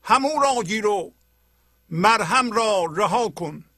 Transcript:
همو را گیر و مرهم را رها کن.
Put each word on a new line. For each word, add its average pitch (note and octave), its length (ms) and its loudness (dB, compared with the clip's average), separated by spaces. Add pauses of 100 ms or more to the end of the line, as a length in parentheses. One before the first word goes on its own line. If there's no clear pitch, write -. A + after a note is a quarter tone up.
همو C#4 400 0
را C4 200 2
گیر G#3 240 -4
و G3+ 260 -2 (760)
مرهم G#3+ 640 2
را G#3+ 320 0 (120)
رها G#3 320 0
کن. D3+ 360 -10 (140)